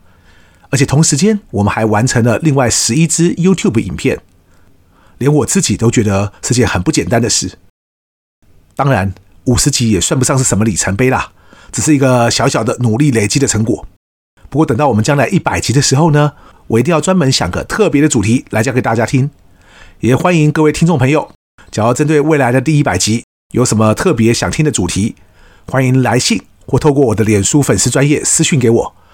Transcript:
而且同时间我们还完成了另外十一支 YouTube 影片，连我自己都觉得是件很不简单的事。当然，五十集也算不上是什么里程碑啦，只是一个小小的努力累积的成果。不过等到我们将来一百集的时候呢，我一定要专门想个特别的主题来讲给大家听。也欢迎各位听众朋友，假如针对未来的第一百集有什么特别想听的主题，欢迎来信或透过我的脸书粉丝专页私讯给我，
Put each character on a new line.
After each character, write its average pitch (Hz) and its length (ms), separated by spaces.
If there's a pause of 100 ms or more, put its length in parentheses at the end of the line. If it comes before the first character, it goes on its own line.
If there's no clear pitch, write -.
(680)
而 139 80
且 143 80
同 143 180
时 156 120
间 202 260 (100)
我 101 120
们 101 80
还 110 140
完 107 220
成 120 160
了 117 160
另 151 160
外 127 140
十 - 260
一 160 100
支 170 300
YouTube 185 440
影 92 160
片， 113 240 (1000)
连 135 140
我 143 140
自 196 160
己 107 160
都 - 140
觉 123 100
得 101 400
是 - 120
件 113 140
很 92 140
不 156 100
简 117 140
单 113 160
的 117 80
事。 - 280 (1160)
当 143 140
然， 98 240 (320)
五 120 120
十 - 120
集 120 220
也 92 100
算 - 160
不 123 80
上 139 120
是 131 60
什 104 140
么 104 80
里 113 100
程 - 200
碑 127 140
啦， - 240 (380)
只 - 100
是 156 120
一 143 40
个 127 340
小 - 160
小 127 160
的 - 160
努 117 180
力 147 140
累 107 160
积 - 100
的 139 100
成 107 160
果。 110 220 (640)
不 - 80
过 156 80
等 156 100
到 147 120
我 147 60
们 107 100
将 147 120
来 135 120
一 185 100
百 - 220
集 - 120
的 135 100
时 131 140
候 160 160
呢， 147 220 (340)
我 113 120
一 123 40
定 156 80
要 160 80
专 185 160
门 139 160
想 90 200
个 87 120
特 202 260
别 139 120
的 156 60
主 123 160
题 110 260
来 107 140
讲 127 100
给 123 80
大 117 140
家 113 100
听。 135 240 (720)
也 120 160
欢 180 200
迎 151 160
各 156 120
位 151 80
听 165 160
众 175 100
朋 127 140
友， 151 200 (380)
假 107 160
如 120 80
针 147 140
对 156 120
未 151 180
来 123 140
的 127 80
第 147 200
一 147 40
百 90 140
集 113 260 (300)
有 120 100
什 120 140
么 110 160
特 170 200
别 117 200
想 95 160
听 151 160
的 147 60
主 92 160
题， 95 280 (520)
欢 131 180
迎 131 160
来 117 160
信 120 240 (240)
或 131 140
透 151 120
过 139 160
我 107 60
的 101 100
脸 101 200
书 147 180
粉 147 160
丝 - 140
专 139 160
页 139 160
私 - 200
讯 156 160
给 117 120
我， 117 240 (180)